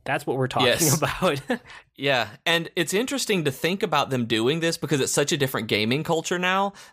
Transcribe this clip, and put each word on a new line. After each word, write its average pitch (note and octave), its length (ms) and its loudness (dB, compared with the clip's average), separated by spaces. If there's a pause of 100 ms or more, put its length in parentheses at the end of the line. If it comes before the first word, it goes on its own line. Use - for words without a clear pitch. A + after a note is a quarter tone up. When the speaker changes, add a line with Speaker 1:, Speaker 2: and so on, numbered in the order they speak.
Speaker 1:
that's D3 220 -4
what C3+ 100 -2
we're C3 120 2
talking C3+ 200 2
Speaker 2:
Yes. D3 280 4
Speaker 1:
<laughs> D3+ 60 -2
about. C#3 380 0 (560)
Speaker 2:
Yeah, B2+ 320 0 (160)
and E3+ 320 0
it's E3+ 180 0
interesting A3+ 500 0
to - 60 0
think F3 320 -2
about D3+ 280 0
them B2 160 0
doing A#2 340 2
this E3 160 -2
because C#3+ 240 0
it's - 120 0
such D3 200 2
a E3+ 40 0
different B2+ 320 -2
gaming A#2 360 2
culture E3 340 -2
now F#3+ 360 0 (180)